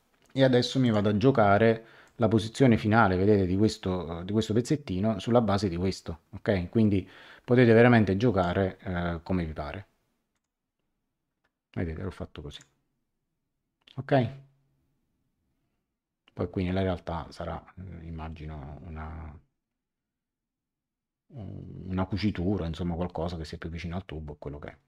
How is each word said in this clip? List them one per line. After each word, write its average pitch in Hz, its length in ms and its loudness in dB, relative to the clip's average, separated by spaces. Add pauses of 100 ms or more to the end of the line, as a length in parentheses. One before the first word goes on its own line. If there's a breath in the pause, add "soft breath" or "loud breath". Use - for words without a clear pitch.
(340)
e 135 100 2
adesso 127 360 2
mi 123 120 4
vado 104 180 2
a 104 80 2
giocare 110 680 4 (320 soft breath)
la 113 100 2
posizione 110 500 4
finale, 104 380 4
vedete, 98 300 4
di 90 100 0
questo, 90 680 -2
di 98 60 -8
questo 110 220 0
pezzettino 110 680 -2
sulla 120 220 4
base 101 280 0
di 85 80 -4
questo, 90 420 -4 (120)
ok? 95 380 -2
Quindi 104 380 2 (360 loud breath)
potete 123 300 6
veramente 113 440 6
giocare, 95 680 0
eh, 87 400 -4
come 90 220 -2
vi 80 80 -8
pare. 76 340 -10 (1900)
Vedete, 85 240 -6
l'ho 92 100 -8
fatto - 300 -14
così. 73 180 -16 (1400)
Ok? 127 340 0 (2000)
Poi 92 160 -6
qui 95 140 -4
nella 92 180 -2
realtà 87 500 -4
sarà, 85 320 -10 (140)
eh, 87 280 -16
immagino, 78 800 -12
una, 78 540 -14 (2000)
una 92 720 -8
cucitura, 95 600 -2
insomma 85 300 -6
qualcosa 85 420 -6
che 80 80 -10
sia 82 120 -12
più 85 120 -12
vicino 82 260 -8
al 95 100 -10
tubo, 76 300 -12
quello 71 240 -14
che - 100 -14
è. - 80 -18 (100)